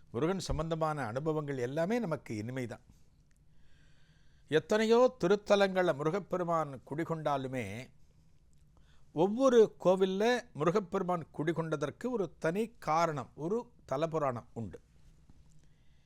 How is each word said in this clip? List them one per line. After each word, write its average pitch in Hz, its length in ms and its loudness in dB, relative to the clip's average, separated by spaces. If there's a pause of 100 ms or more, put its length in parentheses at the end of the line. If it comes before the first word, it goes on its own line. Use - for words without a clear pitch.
(120)
முருகன் 160 280 -2
சம்பந்தமான 156 680 -4
அனுபவங்கள் 143 520 -4
எல்லாமே 160 420 -2
நமக்கு 160 360 -6
இனிமை 120 320 -6
தான். - 180 -14 (1600)
எத்தனையோ 220 680 4
திருத்தலங்கள்ல 190 760 2
முருகப்பெருமான் 160 920 -2
குடிகொண்டாலுமே, 131 1000 -4 (1200)
ஒவ்வொரு 220 680 6
கோவில்ல 190 600 2 (120)
முருகப்பெருமான் 175 800 -2
குடிகொண்டதற்கு 156 760 -4
ஒரு 202 300 -4
தனி 196 380 -2
காரணம், 151 580 -2
ஒரு 196 360 -6 (160)
தலபுராணம் 147 640 -2
உண்டு 107 260 -10 (1300)